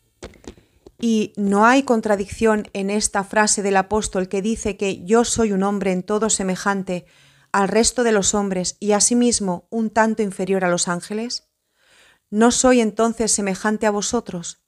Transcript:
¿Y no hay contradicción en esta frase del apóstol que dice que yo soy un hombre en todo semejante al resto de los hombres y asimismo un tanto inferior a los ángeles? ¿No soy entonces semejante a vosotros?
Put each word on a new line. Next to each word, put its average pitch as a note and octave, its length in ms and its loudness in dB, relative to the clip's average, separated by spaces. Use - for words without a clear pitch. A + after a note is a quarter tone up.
¿Y A3+ 360 0
no G3+ 300 2
hay C4 160 6
contradicción G#3+ 920 0
en G3 180 -6
esta G#3 320 -2
frase G#3+ 400 0
del G3 140 2
apóstol F#3+ 520 -2
que G3 140 -4
dice G#3+ 340 -4
que G3 260 -4
yo A3 220 4
soy A3+ 260 0
un F#3+ 120 0
hombre G3 280 0
en F3+ 120 -2
todo G#3+ 260 -2
semejante F#3+ 800 -4
al G3 160 2
resto A3+ 360 2
de A3+ 80 4
los G3+ 240 2
hombres F#3+ 440 -2
y G#3 120 0
asimismo G#3 800 2
un A3+ 180 -2
tanto A3 320 0
inferior F#3+ 420 -2
a F3+ 60 2
los F3 180 0
ángeles? G#3 640 -8
¿No A3+ 220 4
soy B3+ 280 4
entonces A3+ 520 0
semejante G#3+ 560 -2
a G#3 40 4
vosotros? G3+ 760 -6